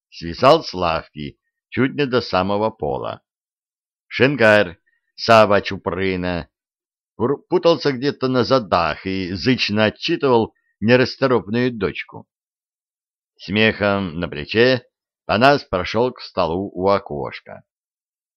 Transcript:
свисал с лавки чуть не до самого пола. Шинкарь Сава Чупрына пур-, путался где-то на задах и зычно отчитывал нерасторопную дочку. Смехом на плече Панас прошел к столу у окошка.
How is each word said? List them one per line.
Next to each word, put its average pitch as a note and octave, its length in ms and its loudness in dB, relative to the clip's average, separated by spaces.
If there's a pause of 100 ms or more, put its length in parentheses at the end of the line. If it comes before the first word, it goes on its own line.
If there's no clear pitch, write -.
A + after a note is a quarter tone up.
свисал A#2+ 540 2
с - 100 -14
лавки D#2+ 640 -4 (320)
чуть C3+ 240 -2
не C#3 140 -2
до B2 140 0
самого G2+ 500 -2
пола. A#1 500 -8 (880)
Шинкарь G#2+ 680 2 (380)
Сава G#2 460 4
Чупрына F2+ 880 -4 (680)
пур-, B2+ 320 -4
путался E3+ 440 0
где-то C3 360 -4
на B2+ 160 2
задах F#2+ 640 0
и F#2+ 280 -4
зычно G#2 520 0
отчитывал B2 680 0 (260)
нерасторопную B2 920 0
дочку. G2+ 560 -8 (1160)
Смехом G2+ 760 0
на E2+ 80 -4
плече A2 580 0 (400)
Панас B2+ 380 2
прошел G#2+ 480 -2
к - 100 -16
столу F2+ 520 -4
у F#2 160 0
окошка. C#2 720 -6 (720)